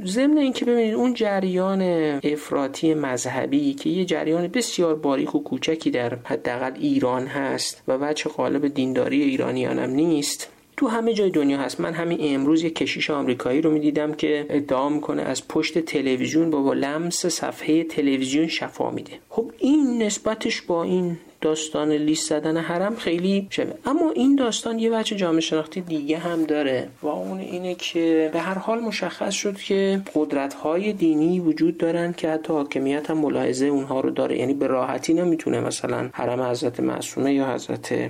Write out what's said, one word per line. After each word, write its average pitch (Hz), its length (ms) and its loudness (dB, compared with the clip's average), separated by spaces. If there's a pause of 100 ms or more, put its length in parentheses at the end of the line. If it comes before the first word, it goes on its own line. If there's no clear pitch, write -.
ضمن 262 320 4
اینکه، 269 280 2
ببینید، 233 280 4
اون 240 200 2
جریان 190 680 2 (420)
افراطی 147 680 0
مذهبی 135 800 0
که 156 160 -4
یه 180 160 2
جریان 165 420 0
بسیار 180 480 0
باریک 151 400 0
و 143 80 0
کوچکی 160 480 -2
در 123 320 -2
حداقل 127 560 -4
ایران 131 480 2
هست 131 600 -4
و 131 140 2
وجه 151 280 -2
غالب 139 380 0
دینداری 131 540 0
ایرانیان 127 580 0
هم 127 100 -2
نیست، 147 600 0 (280)
تو 277 100 2
همه 226 260 2
جای 202 160 2
دنیا 143 280 2
هست. 135 240 -4
من 170 120 -2
همین 165 280 -2
امروز 147 420 2
یه 165 60 0
کشیش - 400 -2
آمریکایی 135 520 0
رو 160 100 4
می‌دیدم 151 420 2
که 151 360 0
ادعا 143 400 0
می‌کنه 147 320 -2
از 135 260 -4
پشت 156 320 -2
تلویزیون 139 720 0
با، 147 120 2
با 135 120 2
لمس 151 520 -2
صفحهٔ 156 580 0
تلویزیون 139 640 0
شفا 127 440 -4
می‌ده. - 200 -8 (180)
خب، - 280 -2
این 262 460 4
نسبتش 214 580 -2
با 170 220 0
این 180 340 0 (240)
داستان 156 500 0
لیست 151 380 0
زدن 160 280 0
حرم 175 380 -2
خیلی 196 540 0
شبه. - 240 -4 (120)
اما 320 260 2
این 269 240 4
داستان 233 440 0
یه 226 200 2
وجه 220 160 -2
جامعه 165 260 2
شناختی 160 400 -2
دیگه 156 360 -2
هم 165 260 -2
داره 139 440 0 (140)
و 151 60 -6
اون 185 320 -4
اینه 180 360 -6
که 165 580 2
به 170 60 -2
هر 180 140 -4
حال 220 260 -2
مشخص 202 540 -4
شد 196 240 -4
که 196 440 0 (140)
قدرت‌های 151 800 0
دینی 165 460 4
وجود 165 380 2
دارن 170 360 0
که 165 160 -2
حتی 160 240 -2
حاکمیت 143 560 0
هم 160 80 0
ملاحظهٔ 131 500 2
اونها 135 320 0
رو 135 100 0
داره. 131 280 0
یعنی 127 160 0
به 139 140 0
راحتی 127 460 0
نمی‌تونه، 165 460 2
مثلاً، 123 540 -4
حرم 123 280 -2
حضرت 123 380 -2
معصومه 127 540 0
یا 135 200 2
حضرت 117 400 -6 (160)